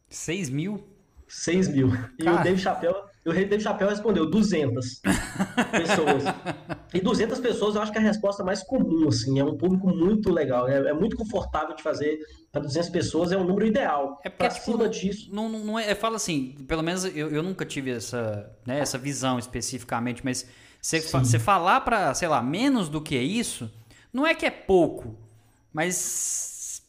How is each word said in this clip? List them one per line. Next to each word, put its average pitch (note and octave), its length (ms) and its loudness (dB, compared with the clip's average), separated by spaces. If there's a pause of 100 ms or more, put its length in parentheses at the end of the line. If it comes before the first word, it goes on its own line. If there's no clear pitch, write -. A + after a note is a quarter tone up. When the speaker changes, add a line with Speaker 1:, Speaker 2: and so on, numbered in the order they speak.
Speaker 1:
Seis E3 420 -6
mil? F3 380 -6 (400)
Speaker 2:
Seis F3 400 0
mil. C3+ 180 4 (320)
E D#3 40 -8
o - 20 -2
Speaker 1:
Cara. E3+ 180 4
Speaker 2:
Dave F#3 160 2
Chappelle F#3 380 0 (300)
O E3 40 -2
Rei F3+ 140 2
do G#3 160 0
Chapéu G3+ 280 0
respondeu, G#3 400 2
"Duzentas D3 760 2
Speaker 1:
<laughs> - 680 -2
Speaker 2:
pessoas." E3 540 2 (680)
E F3 80 2
duzentas G#3 380 2
pessoas G#3+ 360 0
eu G#3+ 80 0
acho G#3+ 100 -4
que A3 60 -2
é - 20 4
a G#3+ 40 4
resposta G3+ 380 2
mais F#3+ 200 -2
comum, E3 460 2
assim, C3+ 300 2
é C#3 60 4
um D3+ 120 0
público F#3 320 2
muito F#3 440 4
legal, B2+ 360 2
é, C#3 200 2
é D3 40 2
muito G3+ 240 0
confortável E3 600 -4
de - 60 -16
fazer D3+ 360 -2 (320)
pra C#3+ 100 -4
duzentas D#3 300 -2
pessoas, E3 400 0
é F#3+ 60 2
um F#3 80 2
número G3+ 220 2
ideal. D3 580 0
Speaker 1:
É F#3+ 60 -6
porque, - 140 -4
Speaker 2:
Pra A#3+ 40 4
Speaker 1:
tipo, - 160 -6
Speaker 2:
cima A3+ 200 2
Speaker 1:
não, G3 60 2
Speaker 2:
disso F#3 420 -4
Speaker 1:
não, A3 160 -4
não, A3 120 -6
não G#3+ 180 -4
é, G#3+ 120 -2
é, G3 40 4
fala A3 220 -2
assim, C#3 400 -2 (100)
pelo D#3+ 160 -2
menos F#3 220 -2
eu, D3+ 260 -4
eu D3+ 120 -2
nunca F#3 220 -4
tive C3+ 260 -6
essa, A2+ 600 -6 (160)
né, C3 140 -2
essa C3+ 180 -2
visão B2+ 400 -2
especificamente, A#2+ 840 -6
mas B2+ 220 -4 (340)
você D#3+ 200 -2
fa-, D#3 220 0
Speaker 2:
Sim. A#2+ 80 4
Speaker 1:
você A#2 80 6
falar G3 440 4
pra, F#3+ 320 2
sei F3+ 120 -2
lá, D#3 160 2
menos G3+ 460 2
do D3 120 -4
que D3+ 160 -4
isso, C3+ 540 -2 (420)
não C4+ 140 0
é D#4+ 80 4
que D#4+ 120 -2
é B3+ 40 2
pouco, E3 640 2 (580)
mas F3 240 -2 (920)